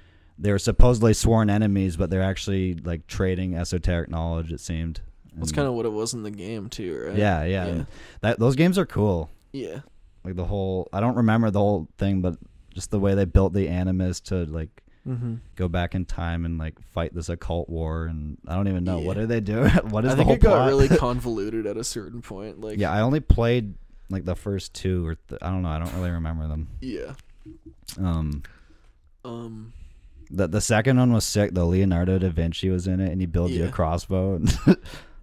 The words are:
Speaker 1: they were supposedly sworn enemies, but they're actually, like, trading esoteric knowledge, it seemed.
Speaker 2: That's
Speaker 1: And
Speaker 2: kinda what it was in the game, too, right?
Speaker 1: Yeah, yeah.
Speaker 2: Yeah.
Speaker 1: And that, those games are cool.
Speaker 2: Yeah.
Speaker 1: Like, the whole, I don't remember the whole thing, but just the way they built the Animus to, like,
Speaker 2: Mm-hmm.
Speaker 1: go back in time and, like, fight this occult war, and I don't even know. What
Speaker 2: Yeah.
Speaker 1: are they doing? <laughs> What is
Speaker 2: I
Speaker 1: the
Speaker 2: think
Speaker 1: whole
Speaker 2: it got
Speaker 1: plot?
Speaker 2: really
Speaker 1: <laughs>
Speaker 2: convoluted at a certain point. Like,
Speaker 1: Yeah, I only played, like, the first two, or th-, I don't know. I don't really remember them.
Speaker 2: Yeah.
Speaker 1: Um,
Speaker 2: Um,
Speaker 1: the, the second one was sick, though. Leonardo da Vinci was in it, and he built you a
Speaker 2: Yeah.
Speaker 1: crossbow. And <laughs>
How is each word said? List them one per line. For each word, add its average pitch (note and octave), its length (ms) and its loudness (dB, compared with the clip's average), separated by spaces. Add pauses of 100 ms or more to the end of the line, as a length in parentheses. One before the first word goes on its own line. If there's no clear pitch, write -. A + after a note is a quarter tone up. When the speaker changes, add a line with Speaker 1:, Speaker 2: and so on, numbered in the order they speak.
(360)
Speaker 1:
they G2+ 140 -2
were G2 80 2
supposedly A2+ 560 6
sworn A2+ 340 4
enemies, G2 480 2
but F2 140 -2
they're F#2 120 0
actually, F#2+ 520 -2
like, E2+ 320 -6
trading F#2 480 -2
esoteric E2+ 560 -2
knowledge, E2 420 -4
it D#2 80 -8
seemed. E2 400 -6 (340)
Speaker 2:
That's D#2+ 140 -6
Speaker 1:
And D#2 80 -4
Speaker 2:
kinda C#3 160 0
what A#2 140 -2
it A2 60 -2
was A2 200 -4
in A#2 120 -10
the G#2 60 -8
game, G2+ 380 -10
too, F2 380 -8
right? F#2+ 100 -4
Speaker 1:
Yeah, G2 280 2
yeah. F#2 200 0
Speaker 2:
Yeah. F2 80 -4
Speaker 1:
And E2+ 140 -4 (340)
that, A2+ 180 0
those B2 180 4
games F3 200 4
are F#3+ 80 2
cool. F#2 460 0 (220)
Speaker 2:
Yeah. A2 280 -10 (440)
Speaker 1:
Like, F#2 120 -8
the F2+ 80 -4
whole, F#2+ 480 -2
I F#2+ 80 -2
don't A#2+ 160 0
remember A2+ 340 4
the G2 100 0
whole G2+ 360 2
thing, G2 240 0
but F2+ 160 0 (380)
just - 160 -10
the G#2 100 0
way G2 140 2
they G2 100 4
built F2+ 300 4
the G2 140 2
Animus F2+ 520 -2
to, F2+ 240 -4
like, D#2+ 380 -10 (260)
Speaker 2:
Mm-hmm. A#2+ 260 -6 (220)
Speaker 1:
go F2+ 100 -2
back F2 300 -2
in F#2 80 -2
time E2+ 400 -4
and, E2 140 -4
like, D#2+ 220 -8 (120)
fight E2+ 200 -4
this E2+ 160 -8
occult E2+ 400 -4
war, E2 380 -4
and D2+ 400 -8
I E2+ 80 -6
don't G2 140 0
even F#2 160 0
know. F2+ 160 -2
What F2+ 160 -4
Speaker 2:
Yeah. G#2+ 80 -2
Speaker 1:
are - 20 -2
they A#2 140 0
doing? G#2+ 300 2
<laughs> E3+ 200 4
What G#2+ 140 0
is C3 80 2
Speaker 2:
I - 20 2
Speaker 1:
the C#3+ 100 4
Speaker 2:
think - 20 4
Speaker 1:
whole C3+ 100 6
Speaker 2:
it A2+ 40 -6
got - 160 10
Speaker 1:
plot? B2+ 120 4
Speaker 2:
really C3+ 200 6
Speaker 1:
<laughs> - 80 6
Speaker 2:
convoluted A2+ 720 -2
at G#2 100 -4
a A2+ 60 -6
certain A#2 400 -10
point. G2 380 -12
Like, G#2+ 180 -8
Speaker 1:
Yeah, F2+ 140 0
I G2+ 80 0
only C3 180 2
played, A#2 560 2 (360)
like, F#2+ 140 -4
the F2 120 -2
first - 380 -6
two, F#2 300 -2
or D#2+ 120 -4
th-, - 260 -16
I F2+ 80 -4
don't F#2+ 120 -2
know. E2+ 80 -2
I D#2 100 -2
don't E2+ 140 -6
really F2+ 160 -4
remember D#2+ 360 -4
them. D#2 220 -6 (120)
Speaker 2:
Yeah. F#2+ 340 -10 (840)
Speaker 1:
Um, D#2+ 460 -2 (800)
Speaker 2:
Um, A#2 480 -12 (580)
Speaker 1:
the, F#2 160 0
the F#2 140 0
second A#2 380 4
one B2 140 6
was A2 120 4
sick, G#2 280 2
though. F2 140 2
Leonardo F#2 520 4
da F#2 120 2
Vinci E2 400 0
was F2+ 160 0
in F#2 140 0
it, F#2+ 100 0
and F#2 100 -2
he F#2 60 0
built F2 240 0
you F2 140 0
a - 20 0
Speaker 2:
Yeah. E2 60 -4
Speaker 1:
crossbow. F#2 640 0
And - 200 2 (100)
<laughs> F3+ 100 8 (460)